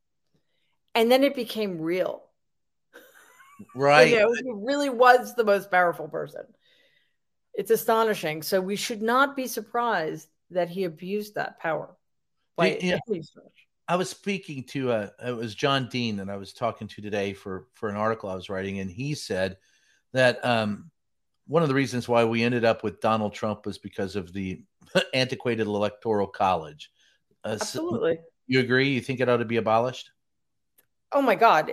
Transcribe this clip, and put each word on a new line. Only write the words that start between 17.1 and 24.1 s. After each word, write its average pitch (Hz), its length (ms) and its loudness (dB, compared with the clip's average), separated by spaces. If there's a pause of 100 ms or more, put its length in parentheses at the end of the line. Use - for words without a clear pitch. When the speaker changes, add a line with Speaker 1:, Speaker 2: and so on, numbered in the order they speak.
Speaker 2:
for, 95 400 -12
for 107 160 -6
an 101 60 -6
article 110 340 -2
I 92 40 -6
was 95 140 -10
writing, 98 300 -6
and 95 120 -8
he 135 240 -6
said 95 440 -4 (560)
that, 127 280 2
um, 110 480 -2 (560)
one 160 160 0
of 156 60 2
the 131 60 0
reasons 123 340 -2
why 117 160 4
we 113 180 0
ended 120 220 0
up 113 180 2
with 104 200 -6
Donald 107 320 0
Trump 107 320 -6
was 101 100 -8
because 98 400 -10